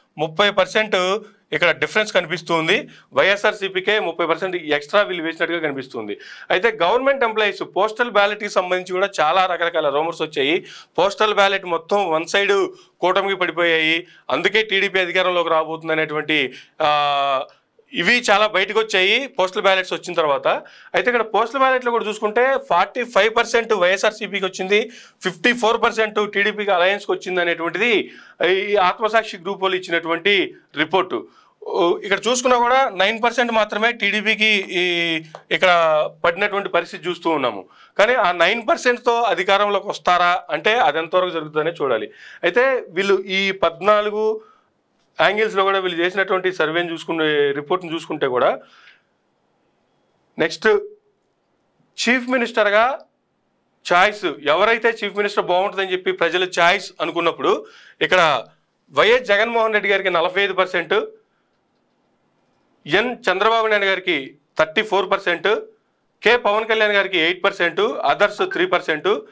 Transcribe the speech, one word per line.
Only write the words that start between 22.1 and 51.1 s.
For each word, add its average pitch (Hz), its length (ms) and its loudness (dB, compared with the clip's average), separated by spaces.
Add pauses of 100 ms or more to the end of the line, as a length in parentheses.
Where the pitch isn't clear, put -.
ఫార్టీ 202 340 0
ఫైవ్ 220 320 2
పర్సెంట్ 233 360 2
వైఎస్ఆర్సీపీకి 196 720 0
వచ్చింది, 202 460 -2 (320)
ఫిఫ్టీ 185 300 0
ఫోర్ 233 300 0
పర్సెంట్ 214 500 0
టీడీపీకి 202 380 -2
అలయన్స్కి 190 420 0
వచ్చింది 180 280 -4
అనేటువంటిది 170 720 0 (360)
ఈ 202 280 0
ఆత్మసాక్షి 214 600 0
గ్రూప్ 185 260 -8
వాళ్ళు 190 140 0
ఇచ్చినటువంటి 170 800 -2 (220)
రిపోర్టు. 151 520 -2 (380)
ఓ, 175 320 0
ఇక్కడ 196 300 -2
చూసుకున్నా 247 300 2
కూడా 247 360 2
నైన్ 208 280 0
పర్సెంట్ 233 300 0
మాత్రమే 214 400 0
టీడీపీకి 208 800 0
ఈ 180 120 -2 (680)
ఇక్కడ 175 200 4 (540)
పడినటువంటి 190 440 0
పరిస్థితి 170 400 -4
చూస్తూ 175 220 -4
ఉన్నాము. 120 340 -2 (340)
కానీ 220 160 4
ఆ 202 180 2
నైన్ 196 360 0
పర్సెంట్తో 240 540 0
అధికారంలోకి 196 640 0
వస్తారా 175 640 2
అంటే 160 240 0
అది 160 240 2
ఎంతవరకు 180 320 0
జరుగుతుందనే 156 400 -4
చూడాలి. 127 400 -2 (320)
అయితే 240 460 2
వీళ్ళు 196 380 0
ఈ 196 260 0
పద్నాలుగు 208 880 0 (800)
యాంగిల్స్లో 196 440 2
కూడా 196 140 2
వీళ్ళు 180 260 -4
చేసినటువంటి 185 480 0
సర్వేని 170 400 -2
చూసుకునే, 156 600 0
రిపోర్ట్ని 160 420 -4
చూసుకుంటే 156 320 -4
కూడా 131 320 2 (1800)
నెక్స్ట్ 160 300 0 (1300)